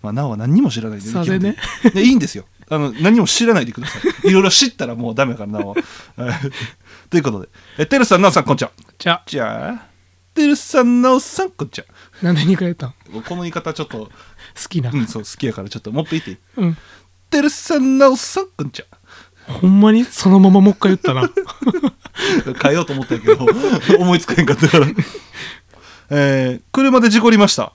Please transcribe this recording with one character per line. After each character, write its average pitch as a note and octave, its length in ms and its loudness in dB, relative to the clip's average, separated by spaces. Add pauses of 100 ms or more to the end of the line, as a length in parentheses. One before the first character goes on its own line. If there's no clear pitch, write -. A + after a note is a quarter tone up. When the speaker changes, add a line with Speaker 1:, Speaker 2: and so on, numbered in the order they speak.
Speaker 1:
ま G#2+ 80 -12
あ、 G#2 40 -8
な C#3 120 -4
お B2 60 -6
は G#2 60 -8
何 B2 160 -2
に A3+ 80 4
も B3 80 2
知 A2+ 120 -6
ら A3 80 -8
な G#2+ 60 -10
い - 20 -12
ん C#3 40 -14
で G3+ 60 -12
ね、 A3+ 60 -8
Speaker 2:
さ F3 100 -4
せ F#3+ 140 -2
ね。 G3 180 -2
Speaker 1:
基 - 280 -12
本 A#3+ 80 6
的 - 40 -10
に。 F#3+ 60 0
で、 A#3 60 4
い C4 40 6
い C4 40 4
ん A3+ 40 2
で C#3+ 80 -4
す - 80 -12
よ。 G2 100 -16 (240)
あ D#3 80 -4
の、 C#3+ 220 -4
何 G#3+ 220 4
も E3+ 60 0
知 - 180 -2
ら A#3 80 2
な E3+ 80 2
い A#2 40 -4
で A#2 60 -10
く - 80 -14
だ B2+ 80 -12
さ - 120 -12 (260)
い。 G3 40 4
い F#3+ 40 4
ろ F#3+ 60 6
い F#3+ 40 4
ろ F#3+ 60 2
知 C4+ 160 2
っ A#3+ 60 -6
た C3+ 160 -10
ら A#2+ 80 -10
も A#2 160 -6
う A2 40 -8
ダ C3+ 100 0
メ A#2+ 80 -6
や A2 40 -10
か G#2 80 -10
ら、 G#2 60 -10
な G#2+ 80 -6
お G2 100 -8
は。 G2+ 60 -12 (420)
<laughs> B2 240 -8 (680)
と F3 80 0
い - 20 4
う C#3+ 40 -2
こ C3+ 80 -2
と G2+ 120 -8
で。 - 60 -20 (280)
え、 D3+ 80 -2
て C4+ 140 0
る B3 40 6
さ G3 140 4
ん、 F3+ 60 4
な G3 60 6
お - 20 4
さ D#3+ 100 2
ん、 - 40 -6
こ C#3+ 80 0
ん - 20 2
に - 40 -10
ち - 40 -4
は。 - 80 -8 (260)
Speaker 2:
じ - 120 -4
ゃ。 E3+ 180 -2
Speaker 1:
じ C#3+ 120 -6
ゃ A2+ 400 -6
あ。 - 60 -20 (480)
て D4+ 140 2
る C#4+ 80 2
さ - 260 -2
ん、 A#3+ 220 2
な B3+ 100 4
お C4 60 2
さ - 260 -6
ん、 F#4 60 -10
こ - 140 -12
ん - 20 -18
に - 40 -20
ち - 80 -14
は。 - 60 -20 (360)
Speaker 2:
な F3 120 0
ん - 20 2
で D3 80 0
二 F3 140 2
回 F3+ 100 -4
言 F3 60 -6
っ - 20 -8
た C3 120 -12
ん？ B2+ 60 -16 (280)
Speaker 1:
こ F3 140 -12
の F3 80 -10
言 E3+ 60 -10
い - 20 -12
方 E3 220 -8
ち - 80 -10
ょ - 20 -6
っ - 40 -10
と。 G#2+ 220 -14 (460)
Speaker 2:
好 - 140 -12
き E3 120 -4
な。 A#2+ 100 -4
Speaker 1:
う D3 60 -4
ん、 A2+ 100 -2
そ A2+ 120 -10
う、 G#2 40 -12
好 - 60 -14
き - 160 -10
や A2+ 80 -4
か G2 100 -12
ら、 G#2 60 -14
ち - 80 -14
ょ - 20 -12
っ - 20 -16
と G#2+ 100 -12
も C#3 100 -4
っ - 20 -6
と - 80 -10
言 D#3+ 80 -4
っ - 40 -10
て - 80 -14
い - 20 -14
い？ - 40 -18 (200)
Speaker 2:
う G3+ 80 -2
ん。 E3 120 -2 (520)
Speaker 1:
て D4 120 0
る D4 80 2
さ - 280 -4
ん、 C4 200 2
な C#4 120 6
お C4 60 2
さ - 260 -6
ん、 F#4+ 140 -8
こ D3 80 -8
ん - 20 -4
に - 60 -10
ち - 100 -16
は。 - 60 -20 (580)
Speaker 2:
ほ - 220 -2
ん G3 120 6
ま G#3+ 120 6
に A3+ 140 4
そ - 240 -2
の G3 100 8
ま F#3+ 100 8
ま F#3+ 120 8
も G3+ 100 6
う - 20 -2
一 - 60 -6
回 G3 120 2
言 F#3+ 60 2
っ - 20 -10
た C#3 140 -2
な。 F#3+ 160 0 (600)
Speaker 1:
<laughs> - 720 -6
変 C#3+ 120 2
え - 20 0
よ F3 60 -2
う - 40 -4
と C#3 80 -10
思 C3+ 100 -6
っ - 20 -8
た - 100 -4
ん - 20 -10
や G#3+ 60 -12
け G#4+ 120 4
ど、 B3 120 0 (240)
<laughs> G3 280 2
思 F3+ 160 4
い E3 40 2
つ - 80 -6
か - 120 -4
へ E3+ 40 2
ん - 20 2
か - 80 0
っ A#2 40 0
た D#3 100 2
か E3 120 4
ら。 C#3 80 4 (1200)
え C3+ 500 0
ー、 - 20 -18 (100)
車 C4+ 280 2
で A#3 100 4
事 G#3+ 120 4
故 A#3 100 6
り A3 60 6
ま G3+ 100 6
し - 80 0
た。 - 200 -6